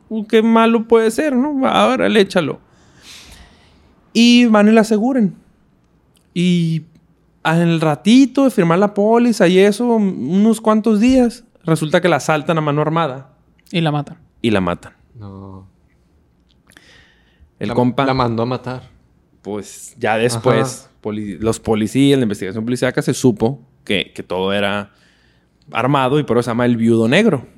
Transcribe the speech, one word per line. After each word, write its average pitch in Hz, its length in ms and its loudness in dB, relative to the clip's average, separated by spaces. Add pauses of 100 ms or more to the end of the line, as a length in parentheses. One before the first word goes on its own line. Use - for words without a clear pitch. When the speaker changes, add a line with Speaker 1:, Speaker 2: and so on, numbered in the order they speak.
(280)
Speaker 1:
qué 220 140 2
malo 226 460 2
puede 226 240 2
ser, 294 240 -2
¿no? 269 320 -2
Ahora, 220 400 0 (120)
échalo. 180 420 -2 (1500)
Y 240 360 6
van 214 220 4
y - 20 4
la 226 100 6
aseguran. 220 540 0 (1000)
Y 170 500 0 (600)
al 165 360 2
ratito 226 640 2
de 269 80 2
firmar 170 280 0
la 202 140 0
póliza 220 540 2
y 180 100 2
eso, 208 280 2 (100)
unos 202 640 0
cuantos 220 400 0
días, 247 460 0 (180)
resulta 160 380 0
que 180 80 0
la 156 80 2
asaltan 156 400 -2
a 156 40 -2
mano 151 200 -2
armada. 151 480 -4 (420)
Speaker 2:
Y 180 80 -4
la 160 120 0
matan. 147 260 -6 (240)
Speaker 1:
Y 117 100 0
la 101 80 2
matan. 87 340 -6 (240)
Speaker 3:
No. 98 480 -18 (1900)
Speaker 1:
El 104 100 -8
Speaker 3:
La, 120 40 -6
Speaker 1:
compa 123 320 0
Speaker 3:
la 135 80 0
mandó 117 300 -2
a - 20 -4
matar. 127 380 -8 (580)
Speaker 1:
Pues, - 560 -14
ya 113 200 -2
después, 120 680 -2
Speaker 3:
Ajá. - 60 -20 (100)
Speaker 1:
poli-, 104 380 -10
los 110 200 -2
policías, 113 600 0
la 127 40 0
investigación 104 420 -6
policíaca, 127 360 -2
se 143 120 -2
supo 123 480 0 (220)
que, - 300 -4
que 92 100 -14
todo 95 300 -4
era 101 380 -4 (800)
armado 135 480 0
y 147 40 -2
por 117 140 -2
eso 120 60 0
se 123 80 -8
llama 120 140 -2
el 123 120 0
viudo 113 300 2
negro. 160 400 0 (100)